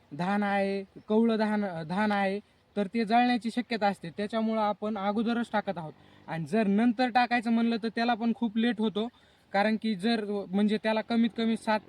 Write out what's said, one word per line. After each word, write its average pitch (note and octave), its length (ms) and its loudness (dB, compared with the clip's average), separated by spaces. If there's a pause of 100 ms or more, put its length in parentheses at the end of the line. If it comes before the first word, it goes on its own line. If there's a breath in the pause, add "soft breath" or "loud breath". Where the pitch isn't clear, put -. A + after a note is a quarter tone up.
(120)
धान F#3+ 300 -2
आहे, G3 420 0 (240)
कवळं A3+ 280 4
धान, G#3+ 280 0 (240)
धान G#3 240 0
आहे, G3+ 280 0 (360 soft breath)
तर G3+ 100 -2
ते A#3 180 -2
जळण्याची A#3 460 2
शक्यता A3 360 -2
असते. F#3 240 -2
त्याच्यामुळं A3 500 -2
आपण G#3 380 -2
अगोदरच A3 540 0
टाकत G3 260 -2
आहोत. D#3 140 -10 (360 loud breath)
आणि D#3+ 160 -6
जर G3 220 2
नंतर A#3 420 2
टाकायचं A#3+ 420 2
म्हणलं, A#3 320 2
तर A3+ 60 -4
त्याला A#3 260 0
पण A3+ 220 -2
खूप A3+ 200 -2
लेट A3+ 240 0
होतो, G#3+ 280 -2 (440 soft breath)
कारण G#3+ 300 2
की A3 120 -2
जर, G3+ 560 -2
म्हणजे, G#3 320 2
त्याला A3 180 0
कमीत A#3 360 0
कमी A3+ 200 0
सात G#3+ 320 0